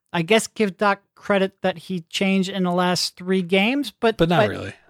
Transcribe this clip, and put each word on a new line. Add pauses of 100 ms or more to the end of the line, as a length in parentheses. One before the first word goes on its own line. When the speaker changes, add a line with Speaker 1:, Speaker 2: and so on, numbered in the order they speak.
(100)
Speaker 1:
I
guess
give
Doc (120)
credit
that
he
changed
in
the
last
three
games,
but
Speaker 2:
But
not
Speaker 1:
but
Speaker 2:
really. (180)